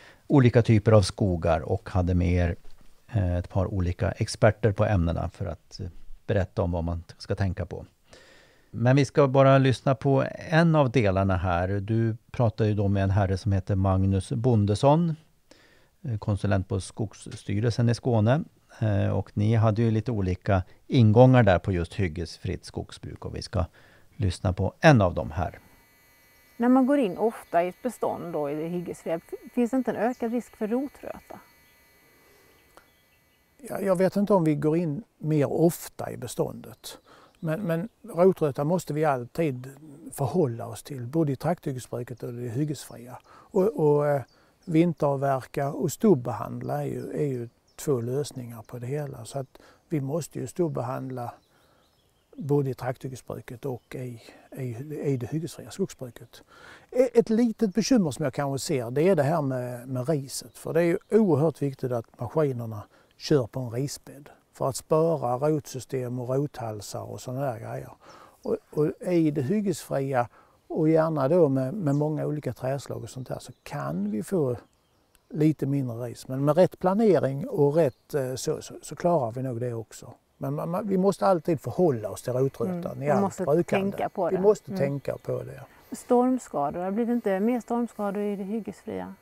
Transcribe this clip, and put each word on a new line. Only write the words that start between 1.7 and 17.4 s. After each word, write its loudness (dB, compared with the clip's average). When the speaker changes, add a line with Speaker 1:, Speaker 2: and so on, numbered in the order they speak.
Speaker 1:
hade 2
med 4
er, 2
eh, 0
ett -4
par -2
olika -2
experter 2
på 0
ämnena 0
för -10
att, -12
eh, -10
berätta 0
om 0
vad -2
man -4
ska -6
tänka -2
på. -12
Men 4
vi 6
ska 4
bara 6
lyssna 2
på 2
en 4
av 4
delarna 2
här. 0
Du 0
pratar 0
ju 2
då 0
med 2
en 2
herre 2
som -2
heter 0
Magnus 2
Bondesson, 2
eh, -4
konsulent -2
på -2
Skogsstyrelsen -2